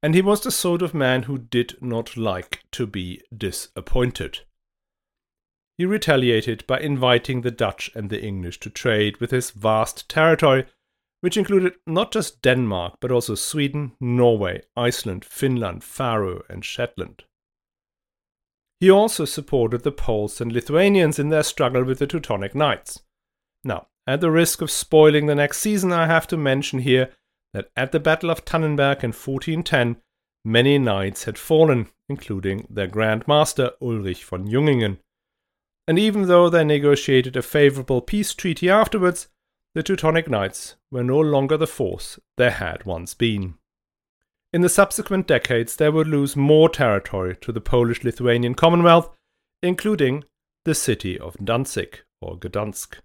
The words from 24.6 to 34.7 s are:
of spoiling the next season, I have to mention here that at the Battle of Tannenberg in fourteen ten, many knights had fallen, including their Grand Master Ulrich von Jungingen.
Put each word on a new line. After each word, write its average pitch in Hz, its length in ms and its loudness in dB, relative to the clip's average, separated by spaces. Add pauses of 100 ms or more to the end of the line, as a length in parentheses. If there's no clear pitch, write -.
of 156 120 -6
spoiling 151 540 6
the 147 100 2
next 143 220 -2
season, 190 340 0
I 165 140 2
have 160 220 2
to 175 80 -4
mention 139 440 -2
here 127 300 2 (440)
that 101 220 -10
at 131 160 -4
the 160 80 0
Battle 160 300 0
of - 140 -4
Tannenberg 143 600 0
in 113 80 -4
fourteen 156 500 -6
ten, 120 360 0 (460)
many 123 340 4
knights 98 460 -2
had - 140 -10
fallen, 156 500 4 (200)
including 98 600 -6
their 101 200 -4
Grand 110 400 -2
Master 147 520 2
Ulrich 107 440 -4
von 92 240 -8
Jungingen. 120 500 0 (880)